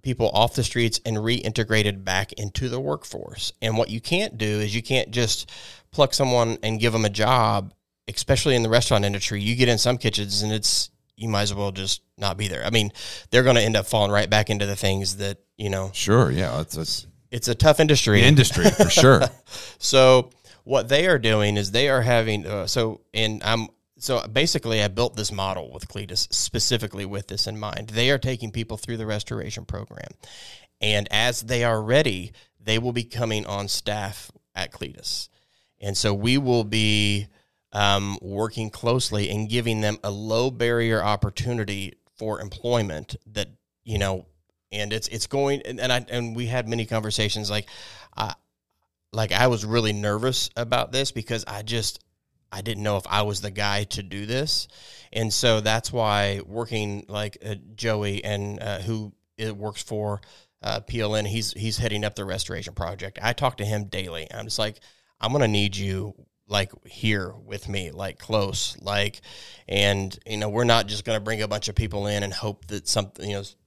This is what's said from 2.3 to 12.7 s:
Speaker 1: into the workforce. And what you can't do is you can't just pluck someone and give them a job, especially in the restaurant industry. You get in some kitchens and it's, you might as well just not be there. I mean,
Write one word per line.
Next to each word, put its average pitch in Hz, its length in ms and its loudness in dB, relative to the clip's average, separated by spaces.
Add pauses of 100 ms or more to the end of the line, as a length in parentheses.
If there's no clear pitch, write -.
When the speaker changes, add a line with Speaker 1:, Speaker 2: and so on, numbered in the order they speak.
Speaker 1:
into 104 340 -8
the 123 100 -6
workforce. - 840 -8
And 113 160 0
what 113 120 2
you 113 120 -6
can't 185 360 -2
do 107 80 -2
is 107 300 0
you 117 60 0
can't 127 300 -2
just 117 380 -2 (420)
pluck 139 220 4
someone 123 480 2
and 110 160 -2
give 113 140 4
them 113 140 2
a 104 40 4
job, 107 640 2 (360)
especially 131 480 2
in 117 60 4
the 113 60 0
restaurant 113 360 4
industry. 101 360 -2
You 113 140 0
get 123 140 4
in 113 80 4
some 123 200 2
kitchens 101 440 0
and 107 100 0
it's, - 380 0 (260)
you 110 140 -6
might 101 140 2
as 101 100 0
well 101 180 -2
just 92 300 -4 (160)
not 95 180 -2
be 104 140 -4
there. 65 160 -6
I 101 40 -2
mean, 107 220 2 (380)